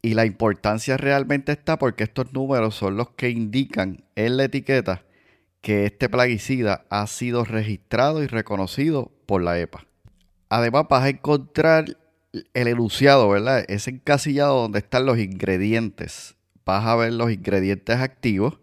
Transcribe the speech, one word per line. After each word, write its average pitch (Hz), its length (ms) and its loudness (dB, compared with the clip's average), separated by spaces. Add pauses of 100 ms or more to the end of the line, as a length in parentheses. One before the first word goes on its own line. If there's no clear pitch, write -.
Y 113 120 0
la 113 100 4
importancia 110 720 -2
realmente 139 560 0
está 160 260 -2
porque 117 260 -2
estos - 280 -6
números 131 420 -2
son 98 220 -4
los 120 140 -4
que - 180 -6
indican 110 760 -4 (100)
en 117 240 0
la 135 60 2
etiqueta 127 600 -2 (560)
que 104 240 0
este 107 240 -2
plaguicida 120 800 0
ha 104 180 -4
sido 120 380 -4
registrado 113 800 -2
y 139 40 -4
reconocido 117 880 -4 (140)
por 95 160 0
la 87 160 0
epa. 85 260 -8 (640)
Además 120 400 2
vas 131 140 4
a 135 80 2
encontrar 151 880 0 (560)
el 123 140 0
enunciado, 120 600 6
¿verdad? 110 400 2
Ese 101 220 -6
encasillado 139 720 0
donde 104 160 -2
están 127 260 0
los 123 140 2
ingredientes. 98 1200 -4 (280)
Vas 98 220 0
a 113 100 4
ver 117 160 2
los 117 180 0
ingredientes 98 680 0
activos, 123 680 -2